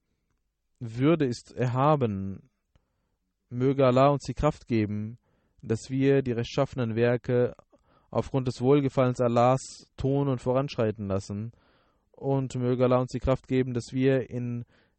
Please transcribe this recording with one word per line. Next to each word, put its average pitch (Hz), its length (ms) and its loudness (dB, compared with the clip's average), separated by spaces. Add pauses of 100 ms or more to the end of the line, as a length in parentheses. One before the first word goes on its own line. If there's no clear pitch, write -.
(800)
Würde 135 480 0
ist - 260 -8
erhaben. 120 1000 -2 (1000)
Möge 131 380 2
Allah 127 220 6
uns 143 160 0
die 131 100 -8
Kraft - 320 -2
geben, 107 520 -2 (440)
dass - 260 -6
wir 135 340 2
die 127 100 -4
rechtschaffenen 117 640 -4
Werke 123 580 2 (560)
aufgrund 127 360 -2
des 123 140 -4
Wohlgefallens 131 600 2
Allahs 120 640 2 (100)
tun 139 320 0
und 127 120 -2
voranschreiten 123 680 -2
lassen. 101 460 -4 (600)
Und 135 440 -4
möge 123 280 0
Allah 127 160 4
uns 127 120 -4
die 127 80 -6
Kraft - 280 -2
geben, 131 260 0
dass 117 180 -6
wir 131 380 2
in 120 340 -6 (340)